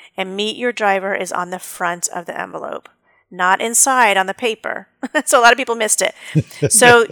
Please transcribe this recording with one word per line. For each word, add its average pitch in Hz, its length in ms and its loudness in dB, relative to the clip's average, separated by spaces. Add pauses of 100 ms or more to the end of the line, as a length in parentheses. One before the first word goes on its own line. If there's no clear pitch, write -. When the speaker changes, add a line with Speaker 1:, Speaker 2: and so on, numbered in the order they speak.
(160)
Speaker 1:
and 190 200 -8
meet 214 200 -4
your 240 160 -4
driver 196 440 -2
is 180 160 -8
on 180 180 -6
the 185 80 -8
front 175 560 -6
of 175 120 -10
the 160 120 -10
envelope, - 500 -10 (420)
not 180 320 0
inside 233 540 2
on 190 100 2
the 190 80 -4
paper. - 580 -6
<laughs> 262 320 -6
So 269 160 4
a - 20 2
lot 233 100 8
of 240 60 0
people 240 160 -4
missed 214 280 -2
it. - 120 -2 (180)
Speaker 2:
<laughs> - 380 -2
Speaker 1:
So 240 420 6